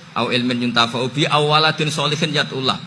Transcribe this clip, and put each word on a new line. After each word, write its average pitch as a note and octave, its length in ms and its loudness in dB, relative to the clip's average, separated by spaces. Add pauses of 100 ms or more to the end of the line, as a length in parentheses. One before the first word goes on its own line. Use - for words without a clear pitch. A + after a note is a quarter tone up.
(180)
au A#2 160 0
ilmin B2 320 0
yuntafa'u A#2 480 0
bi, D3 160 0
au D3 160 4
waladin D#3 400 2
sholihin D3+ 480 -2
yad'ullah." C3+ 400 0 (120)